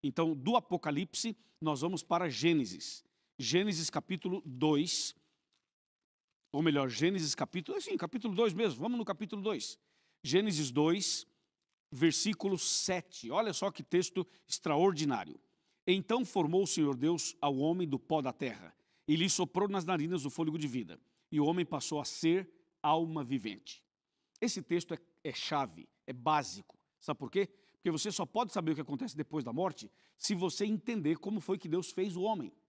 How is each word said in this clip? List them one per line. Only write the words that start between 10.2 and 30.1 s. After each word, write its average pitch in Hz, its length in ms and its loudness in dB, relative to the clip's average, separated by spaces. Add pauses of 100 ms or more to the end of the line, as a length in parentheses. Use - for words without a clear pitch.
Gênesis 156 480 2
dois, 160 560 2 (680)
versículo 170 680 2
sete. - 720 -2
Olha 196 220 2
só 196 180 -2
que - 120 -14
texto 175 440 0 (200)
extraordinário. 147 920 2 (480)
"Então 214 380 2
formou 180 380 2
o 190 40 2
Senhor 143 300 2
Deus 156 460 0
ao 143 160 2
homem 165 280 2
do 135 120 -2
pó 156 240 0
da 131 100 -2
terra, 107 420 -8 (320)
e 151 100 4
lhe 180 120 2
soprou 185 400 0
nas 190 160 -2
narinas 165 400 0
o 139 60 -4
fôlego 160 280 -2
de 151 80 -2
vida, 113 320 -4 (320)
e 151 100 0
o 143 40 6
homem 170 200 2
passou 147 360 -4
a 131 40 -8
ser 170 460 0 (320)
alma 160 420 2
vivente." 113 600 -6 (560)
Esse 214 220 -2
texto 170 320 -2
é, - 40 -10 (260)
é 139 80 -4
chave, 120 560 -4 (180)
é 139 60 -8
básico. 127 680 -2 (220)
Sabe - 180 -6
por 123 120 -10
quê? 190 180 0 (260)
Porque - 160 -2
você 160 200 0
só 185 160 -4
pode 226 260 -2
saber 160 200 0
o - 20 2
que 143 60 -6
acontece 143 360 -6
depois 151 280 -4
da 117 80 -6
morte 156 380 -4 (260)